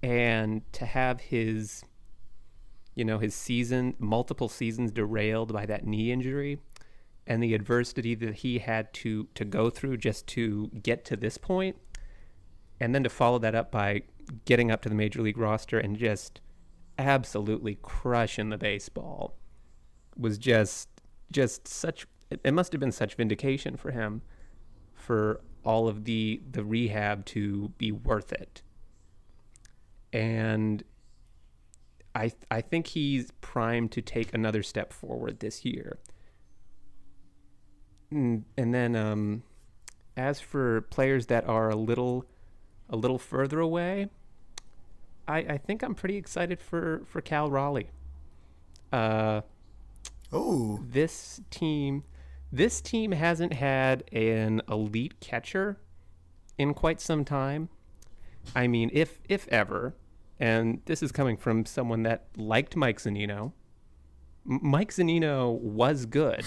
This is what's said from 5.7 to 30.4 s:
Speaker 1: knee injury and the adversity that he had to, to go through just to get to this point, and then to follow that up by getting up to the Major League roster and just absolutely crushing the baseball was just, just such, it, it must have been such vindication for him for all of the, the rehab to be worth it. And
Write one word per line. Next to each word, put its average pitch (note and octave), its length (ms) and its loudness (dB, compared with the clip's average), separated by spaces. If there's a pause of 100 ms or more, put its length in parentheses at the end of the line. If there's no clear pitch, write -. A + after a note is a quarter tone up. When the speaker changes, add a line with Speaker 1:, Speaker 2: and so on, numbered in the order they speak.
Speaker 1:
knee G#2+ 260 0
injury C#3 480 -2 (680)
and A2+ 160 2
the A2+ 100 4
adversity A#2 600 2
that A2 200 -4
he B2 240 -2
had A2 340 -2
to, G#2+ 420 -4
to G#2 100 -4
go G#2 240 2
through C3 280 -4
just - 300 -2
to A2 420 -2 (120)
get A#2 240 0
to B2 100 -2
this A2 220 -4
point, F#3 380 -2 (1040)
and A#2+ 160 2
then C#3 80 4
to A#2+ 60 2
follow B2 280 4
that A2 160 2
up A2+ 180 0
by G#2 300 2 (440)
getting A#2+ 260 6
up A2 100 2
to - 80 -4
the G#2+ 60 0
Major G#2+ 260 0
League G#2+ 160 0
roster A2 400 0
and G#2+ 200 0
just A2 440 -2 (560)
absolutely A2 840 2
crushing A2+ 680 0
the G#2+ 80 -4
baseball - 800 -4 (800)
was A2 200 0
just, A2+ 520 4 (420)
just - 360 2
such, - 380 -6 (240)
it, - 140 -6
it C#3 100 6
must F3+ 200 4
have D3 80 -2
been C3 100 2
such - 240 -2
vindication A#2+ 600 0
for - 140 -6
him A2 300 -2 (720)
for G#2+ 480 2 (220)
all A2+ 240 4
of G#2+ 160 -2
the, A2 380 0 (100)
the A2 120 -2
rehab G#2 600 0
to G#2 520 -2
be A2 140 0
worth G#2+ 420 0
it. - 280 -10 (1500)
And A2 720 2 (1300)